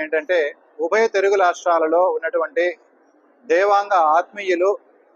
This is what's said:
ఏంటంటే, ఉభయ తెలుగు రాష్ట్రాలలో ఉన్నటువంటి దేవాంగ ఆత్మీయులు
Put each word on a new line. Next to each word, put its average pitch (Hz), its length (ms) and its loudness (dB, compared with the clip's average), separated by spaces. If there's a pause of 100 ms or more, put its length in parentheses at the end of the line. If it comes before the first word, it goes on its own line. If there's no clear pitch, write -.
ఏంటంటే, 156 360 -2 (480)
ఉభయ 202 200 2 (100)
తెలుగు 196 300 2
రాష్ట్రాలలో 170 560 0 (140)
ఉన్నటువంటి 160 500 -4 (880)
దేవాంగ 202 420 2 (240)
ఆత్మీయులు 185 520 -2 (460)